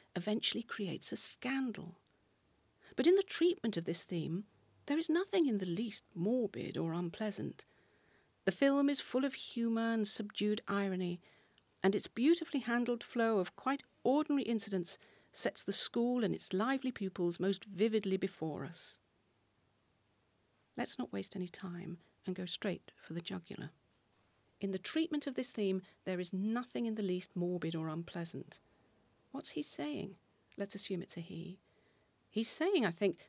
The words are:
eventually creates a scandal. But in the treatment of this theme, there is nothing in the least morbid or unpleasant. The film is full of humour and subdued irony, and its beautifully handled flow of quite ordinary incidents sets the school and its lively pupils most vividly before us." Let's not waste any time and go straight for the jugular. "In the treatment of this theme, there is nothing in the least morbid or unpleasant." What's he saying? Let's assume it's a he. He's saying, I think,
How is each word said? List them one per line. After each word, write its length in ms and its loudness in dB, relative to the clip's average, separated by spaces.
eventually 480 0
creates 480 -4
a 60 -4
scandal. 840 -4
But 100 4
in 100 10
the 60 4
treatment 540 2
of 100 -2
this 180 -2
theme, 420 -2
there 120 2
is 120 0
nothing 360 4
in 120 2
the 80 -2
least 380 -2
morbid 640 0
or 140 0
unpleasant. 760 -4
The 80 2
film 360 4
is 120 2
full 240 0
of 100 0
humour 580 0
and 140 2
subdued 600 0
irony, 520 0
and 120 6
its 120 0
beautifully 540 4
handled 420 0
flow 380 4
of 160 -2
quite 260 -2
ordinary 400 4
incidents 520 0
sets 320 -2
the 120 -4
school 500 2
and 100 2
its 200 -4
lively 360 2
pupils 480 -2
most 260 0
vividly 520 2
before 480 -2
us." 340 -10
Let's 240 -4
not 140 -6
waste 240 -6
any 120 -4
time 500 -10
and 100 -4
go 120 -6
straight 500 -6
for 160 -14
the 80 -6
jugular. 500 -8
"In 120 -2
the 80 0
treatment 480 0
of 80 -4
this 160 -2
theme, 320 2
there 140 0
is 140 -4
nothing 540 0
in 80 0
the 80 -2
least 340 -2
morbid 400 0
or 120 -2
unpleasant." 680 -6
What's 180 -8
he 120 -4
saying? 540 -6
Let's 180 -4
assume 280 -4
it's 160 -10
a 20 -6
he. 400 -10
He's 200 -2
saying, 340 2
I 60 4
think, 280 0